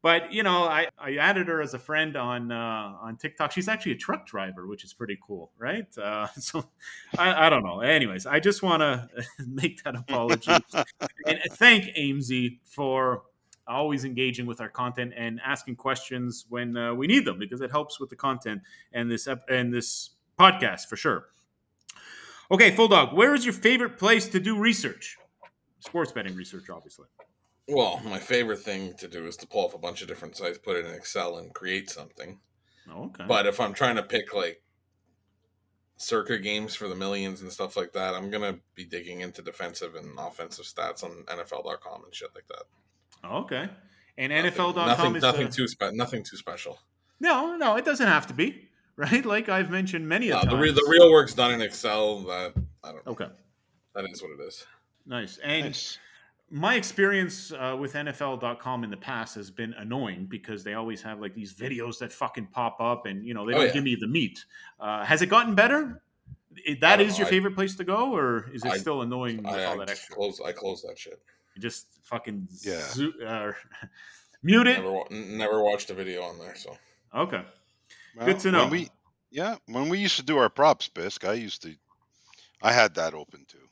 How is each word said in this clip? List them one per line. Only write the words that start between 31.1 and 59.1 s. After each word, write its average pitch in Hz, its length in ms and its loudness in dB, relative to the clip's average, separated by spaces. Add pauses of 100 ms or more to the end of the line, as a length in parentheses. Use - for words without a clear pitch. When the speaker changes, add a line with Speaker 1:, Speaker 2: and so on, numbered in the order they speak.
Speaker 3:
and 85 140 -16
create 92 380 -6
something. - 480 -16 (500)
Speaker 1:
Okay. 87 380 -14
Speaker 3:
But 104 200 2
if 101 140 0
I'm 104 140 -2
trying 123 220 0
to 104 80 -2
pick, - 280 -4
like, 90 300 -4 (1300)
circa 110 420 -2
games 107 360 -6
for 104 140 -8
the 92 60 -6
millions 98 480 -4
and 92 80 -14
stuff - 260 -8
like 90 180 -6
that, 95 200 -2
I'm 98 160 -8
gonna 101 280 -4 (160)
be 92 100 -16
digging 87 360 -12
into 90 220 -12
defensive 85 520 -12
and 76 240 -16
offensive 82 480 -14
stats 82 360 -8
on 85 260 -14
N 85 120 -10
F 85 120 -10
L 69 100 -10
dot - 180 -8
com 78 240 -16
and - 100 -20
shit - 200 -12
like - 140 -20
that. - 160 -16 (640)
Speaker 1:
Okay. 147 400 -6 (500)
And 135 120 -2
Speaker 3:
Nothing, 160 160 2
Speaker 1:
N 175 60 2
F - 60 -6
L 175 140 2
dot 170 240 2
com 120 80 2
Speaker 3:
nothing, 170 120 2
Speaker 1:
is - 60 0
Speaker 3:
nothing 127 240 4
Speaker 1:
the 113 60 -8
Speaker 3:
too 127 160 -2
spe-, 101 260 -4
nothing 117 280 -4
too - 140 -14
special. - 420 -12 (400)
Speaker 1:
No, 330 380 0
no, 240 200 2
it 247 80 -2
doesn't 269 220 2
have 156 220 4
to 127 60 -12
be, 180 340 -2 (140)
<laughs> - 140 -20
right? 180 280 2
Like 214 240 0
I've 190 220 0
mentioned 185 380 -2
many 208 220 0
a 147 40 2
Speaker 3:
No, 92 100 4
the 127 120 4
re-, 151 120 6
Speaker 1:
times. 147 120 6
Speaker 3:
the 147 100 2
real 165 200 12
work's 147 240 10
done 123 180 4
in 117 100 0
Excel. 107 580 0
That, 90 320 -6 (320)
I 78 80 -14
don't 73 140 -16
know. 123 60 -8
Speaker 1:
Okay. 110 160 -8 (680)
Speaker 3:
That 98 160 -6
is 87 120 -14
what 85 100 -14
it 71 140 -16
is. - 180 -16 (420)
Speaker 1:
Nice. 120 320 -10
And 147 280 -4
Speaker 2:
Nice. - 320 -10 (520)
Speaker 1:
my 175 240 0
experience, 196 800 0
uh, 131 260 -6
with 139 180 -6
N 147 120 -6
F 135 120 -10
L 135 160 -2
dot 120 240 -6
com 127 240 -6
in 107 60 -8
the 98 80 -10
past 113 380 -8